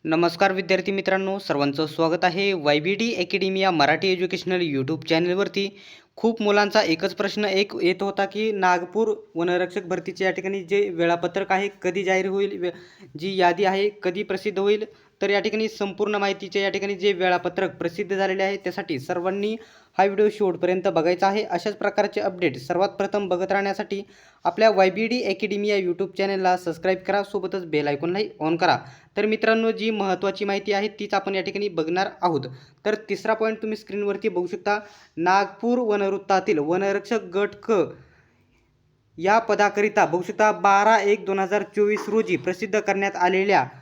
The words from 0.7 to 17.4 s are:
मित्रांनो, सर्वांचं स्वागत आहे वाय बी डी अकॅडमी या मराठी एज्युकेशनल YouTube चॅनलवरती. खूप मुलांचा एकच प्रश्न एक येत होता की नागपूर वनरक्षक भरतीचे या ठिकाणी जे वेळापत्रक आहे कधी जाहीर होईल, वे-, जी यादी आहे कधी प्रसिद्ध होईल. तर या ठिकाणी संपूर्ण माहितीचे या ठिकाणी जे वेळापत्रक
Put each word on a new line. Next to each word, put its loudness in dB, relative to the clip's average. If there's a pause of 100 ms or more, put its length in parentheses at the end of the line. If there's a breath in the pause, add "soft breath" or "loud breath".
मित्रांनो, -2
सर्वांचं 0
स्वागत 0
आहे 0
वाय 2
बी 0
डी -2
अकॅडमी -2
या 4
मराठी 2
एज्युकेशनल -2
YouTube -2
चॅनलवरती. 0 (480 loud breath)
खूप 0
मुलांचा 4
एकच 0
प्रश्न -2
एक 0
येत 2
होता 0
की -2
नागपूर 2 (240)
वनरक्षक 0
भरतीचे -4
या 4
ठिकाणी -6
जे 2
वेळापत्रक 0
आहे 0 (140)
कधी -2
जाहीर 2
होईल, -2
वे-, -2 (460 loud breath)
जी -4
यादी 4
आहे 2 (140)
कधी -2
प्रसिद्ध -4
होईल. 2 (360 soft breath)
तर 0
या 2
ठिकाणी -2
संपूर्ण -4
माहितीचे -2
या 2
ठिकाणी -4
जे 2
वेळापत्रक 0